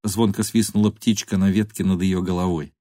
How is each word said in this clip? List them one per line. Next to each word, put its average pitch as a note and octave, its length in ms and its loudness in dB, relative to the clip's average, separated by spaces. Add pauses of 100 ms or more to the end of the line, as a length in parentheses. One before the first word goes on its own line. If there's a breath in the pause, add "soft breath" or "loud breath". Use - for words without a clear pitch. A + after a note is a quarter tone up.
звонко G#2+ 380 0
свистнула G#2 480 0
птичка - 460 -2
на F#2+ 140 4
ветке G#2 340 -2
над F#2 180 0
её F#2 200 0
головой. F2+ 580 -2